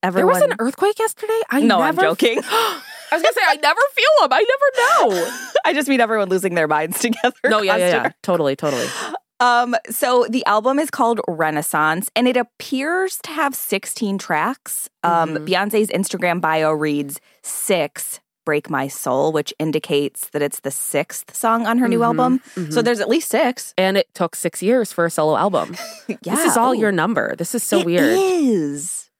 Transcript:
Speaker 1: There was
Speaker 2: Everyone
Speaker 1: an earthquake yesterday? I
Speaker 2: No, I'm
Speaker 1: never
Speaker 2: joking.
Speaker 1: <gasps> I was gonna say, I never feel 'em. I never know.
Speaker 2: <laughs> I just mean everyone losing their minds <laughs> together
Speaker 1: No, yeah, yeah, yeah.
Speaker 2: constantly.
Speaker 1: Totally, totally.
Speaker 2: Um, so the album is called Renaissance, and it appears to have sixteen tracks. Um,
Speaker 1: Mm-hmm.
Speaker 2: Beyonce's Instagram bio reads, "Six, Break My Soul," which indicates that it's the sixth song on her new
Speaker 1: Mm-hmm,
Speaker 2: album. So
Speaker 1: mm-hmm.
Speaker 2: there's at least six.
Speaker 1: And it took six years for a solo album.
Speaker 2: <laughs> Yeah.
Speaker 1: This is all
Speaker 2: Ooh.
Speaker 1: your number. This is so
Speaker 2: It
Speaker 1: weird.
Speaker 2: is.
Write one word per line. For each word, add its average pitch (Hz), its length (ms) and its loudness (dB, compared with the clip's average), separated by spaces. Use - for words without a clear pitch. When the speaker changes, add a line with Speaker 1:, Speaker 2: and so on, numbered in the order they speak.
Speaker 1:
There 185 80 0
was 539 100 4
Speaker 2:
Everyone 554 140 2
Speaker 1:
an - 80 -6
earthquake 277 400 0
yesterday? 440 400 -2
I 285 120 0
Speaker 2:
No, 202 200 4
I'm 311 140 2
Speaker 1:
never 370 140 2
Speaker 2:
joking. 240 340 0
Speaker 1:
<gasps> - 0 -
I 415 360 -2
was 330 120 0
gonna 622 100 4
say, 480 140 0
I 302 80 4
never 302 260 2
feel 571 300 4
'em. 247 60 0
I 320 140 4
never 523 680 2
know. - 160 -2
Speaker 2:
<laughs> 719 140 0
I - 80 2
just 277 160 0
mean 262 120 4
everyone 214 280 2
losing 185 240 0
their 160 140 2
minds 156 320 0
<laughs> - 20 -4
together 240 320 0
Speaker 1:
No, 214 180 2
yeah, 196 140 2
yeah, 180 100 2
yeah. 175 60 2
Speaker 2:
constantly. 123 280 0
Speaker 1:
Totally, 160 340 0
totally. 131 320 -2
Speaker 2:
Um, 240 360 2
so 247 400 2
the 240 160 -2
album 220 320 2
is 302 140 -2
called 233 360 0
Renaissance, 156 880 0
and 247 120 2
it 247 100 2
appears 311 880 -4
to - 80 -12
have 294 240 -4
sixteen 196 640 -4
tracks. - 680 -4
Um, 170 280 2
Speaker 1:
Mm-hmm. 156 140 -6
Speaker 2:
Beyonce's 208 440 0
Instagram 180 520 -2
bio 160 320 2
reads, 147 460 -4
"Six, - 800 -4
Break 147 240 -2
My 139 180 -2
Soul," 139 440 -2
which 151 280 -4
indicates 151 720 -2
that 147 100 -4
it's 143 200 -4
the 135 100 -6
sixth - 640 -6
song 226 320 0
on 233 100 0
her 247 100 2
new 233 120 2
Speaker 1:
Mm-hmm, 233 200 2
Speaker 2:
album. 254 220 2
So 185 60 -4
Speaker 1:
mm-hmm. 160 200 -2
Speaker 2:
there's 233 180 0
at 202 80 -2
least 311 220 0
six. 254 480 0
Speaker 1:
And 190 180 2
it 196 200 2
took 170 200 -2
six - 280 -6
years 226 280 2
for 170 140 0
a 165 60 -2
solo 156 260 2
album. 175 380 0
Speaker 2:
<laughs> - 140 -20
Yeah. 180 120 -4
Speaker 1:
This 320 100 0
is - 120 4
all 247 160 4
Speaker 2:
Ooh. 226 60 0
Speaker 1:
your 214 120 2
number. 170 460 0
This - 160 -6
is 240 100 -4
so 196 160 0
Speaker 2:
It 175 60 0
Speaker 1:
weird. 277 340 2
Speaker 2:
is. 208 880 0